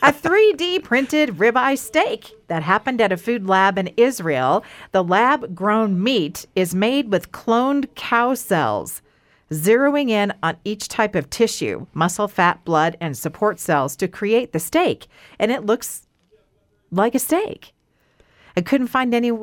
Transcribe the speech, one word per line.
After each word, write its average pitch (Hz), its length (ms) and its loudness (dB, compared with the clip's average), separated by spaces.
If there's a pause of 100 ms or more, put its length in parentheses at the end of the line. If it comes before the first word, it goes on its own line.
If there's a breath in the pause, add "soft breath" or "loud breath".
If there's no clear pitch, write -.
A 285 100 6
three 403 420 4
D 359 260 -4
printed 262 560 0
ribeye 247 420 2
steak - 540 -4 (160)
that 160 160 -4
happened 220 360 0
at 196 120 2
a 180 40 -4
food 220 320 -4
lab 190 300 4
in 180 180 -2
Israel. 165 680 2 (260 loud breath)
The 185 140 2
lab-grown 208 1000 0
meat 208 440 -2 (100)
is 180 180 0
made 226 380 0
with 180 180 -2
cloned 262 640 -2
cow 240 400 0
cells, 127 680 -2 (500)
zeroing 247 580 2
in 208 220 0 (100)
on 165 220 -2
each 208 240 -6
type 214 260 -2
of 160 160 -4
tissue, 139 640 -2
muscle, 175 320 0
fat, 175 380 0
blood, 165 360 0
and 151 160 -6
support 202 440 -4
cells 143 360 0
to 185 120 -2
create 226 440 -2
the 160 60 -2
steak. 311 480 0 (320 soft breath)
And 208 140 0
it 262 120 -4
looks - 440 -4 (840)
like 214 240 0
a 262 60 0
steak. - 520 -4 (840 soft breath)
I 180 60 0
couldn't 254 260 0
find 254 260 0
any 240 160 2 (120)